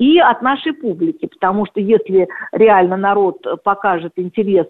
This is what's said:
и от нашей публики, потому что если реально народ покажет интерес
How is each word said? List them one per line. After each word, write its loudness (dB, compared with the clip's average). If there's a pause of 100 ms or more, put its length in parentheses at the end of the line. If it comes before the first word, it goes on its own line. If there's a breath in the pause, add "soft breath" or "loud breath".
и 4
от 2
нашей -2
публики, -6
потому -2
что -8
если 2 (240 loud breath)
реально 4
народ 0 (260)
покажет -4
интерес -2